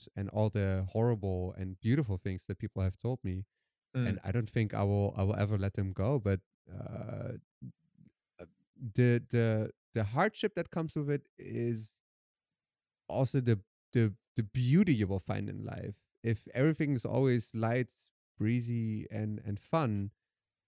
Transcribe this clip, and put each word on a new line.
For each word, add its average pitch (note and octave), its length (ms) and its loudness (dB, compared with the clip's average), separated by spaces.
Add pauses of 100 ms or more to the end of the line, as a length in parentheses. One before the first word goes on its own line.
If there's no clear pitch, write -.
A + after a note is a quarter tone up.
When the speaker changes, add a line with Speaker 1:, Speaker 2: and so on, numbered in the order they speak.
(160)
Speaker 1:
and G2+ 140 -4
all G#2+ 200 2
the F#2+ 400 0
horrible G2 680 0
and F#2+ 240 -8
beautiful A2+ 360 2
things F#2 300 -6
that G2+ 120 -4
people G#2 220 -4
have F#2+ 160 0
told B2 260 -4
me. F#2 200 -4 (520)
Speaker 2:
Mm. B2 140 0
Speaker 1:
And F#2+ 140 -2
I G2 80 -4
don't A2+ 180 0
think A2 240 0
I G#2 100 0
will, G2+ 340 2
I G2 60 2
will G2+ 120 2
ever G2+ 220 0
let F#2+ 160 0
them F#2+ 180 -2
go. A#2 280 0
But, G2 200 2 (320)
uh, A2 600 -10 (1600)
the, A#2+ 360 4
the, A2+ 420 2 (220)
the A2+ 100 0
hardship D#3+ 520 0
that E3+ 160 -6
comes D#3+ 240 -4
with D3 140 -2
it C#3+ 180 -2 (100)
is A2 600 -6 (1120)
also B2+ 320 0
the, A#2 200 4 (340)
the, A2+ 200 4 (220)
the A#2 80 0
beauty C3 500 4
you G#2+ 140 2
will F#2+ 120 -2
find G2+ 300 -6
in G2+ 140 -8
life. - 320 -8 (280)
If A#2 300 -2
everything D3+ 400 2
is B2 120 -2
always B2 480 2
light, A#2 400 0 (440)
breezy, A#2 720 0
and, G#2+ 340 -4
and G#2 140 -4
fun, G#2 520 -2 (560)